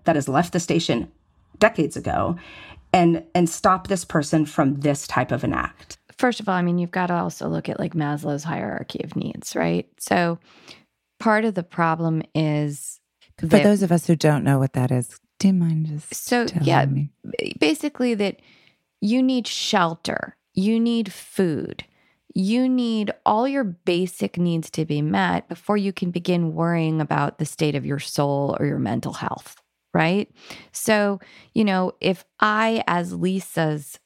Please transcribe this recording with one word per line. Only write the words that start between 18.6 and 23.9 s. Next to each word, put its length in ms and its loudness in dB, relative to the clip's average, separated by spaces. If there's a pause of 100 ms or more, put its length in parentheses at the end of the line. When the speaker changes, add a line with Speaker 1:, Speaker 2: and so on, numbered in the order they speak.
Speaker 2:
you 220 2
need 240 2
shelter, 920 -2 (160)
you 260 2
need 320 0
food, 760 -4 (500)
you 340 2
need 440 0 (120)
all 240 4
your 160 0
basic 720 -2